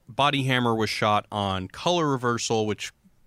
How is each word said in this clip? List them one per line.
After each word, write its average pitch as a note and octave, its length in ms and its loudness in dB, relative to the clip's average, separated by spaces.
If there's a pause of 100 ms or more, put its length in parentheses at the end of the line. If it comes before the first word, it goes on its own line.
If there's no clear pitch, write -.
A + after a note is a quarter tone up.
Body C#3 340 0
Hammer B2 320 2
was A2 160 0
shot G#2 400 0
on F#2+ 380 -2
color F3 420 0
reversal, A#2 560 0
which - 240 -4 (360)